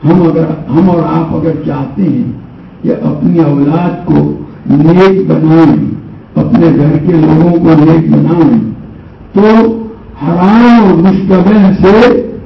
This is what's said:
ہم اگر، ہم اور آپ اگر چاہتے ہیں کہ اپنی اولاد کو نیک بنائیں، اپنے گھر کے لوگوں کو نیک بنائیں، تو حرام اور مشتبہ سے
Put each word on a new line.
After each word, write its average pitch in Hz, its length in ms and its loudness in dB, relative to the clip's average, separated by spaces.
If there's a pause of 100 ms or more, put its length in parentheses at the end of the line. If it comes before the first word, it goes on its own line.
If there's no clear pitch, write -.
ہم 175 180 0
اگر، 160 220 0 (240)
ہم 180 220 0
اور 175 80 -2
آپ 160 360 -4
اگر 156 160 -4 (160)
چاہتے 139 360 -6
ہیں 123 300 -4 (500)
کہ - 200 -2
اپنی 175 360 -2
اولاد 151 680 -2
کو 147 300 0 (300)
نیک 165 640 2
بنائیں، 156 540 2 (500)
اپنے 170 320 0
گھر 151 300 0 (100)
کے 175 60 0
لوگوں 160 380 2
کو 160 340 2
نیک 160 260 2
بنائیں، 147 480 2 (760)
تو 202 160 2 (720)
حرام 208 640 2
اور 190 100 2
مشتبہ 190 760 2 (100)
سے 220 400 2 (240)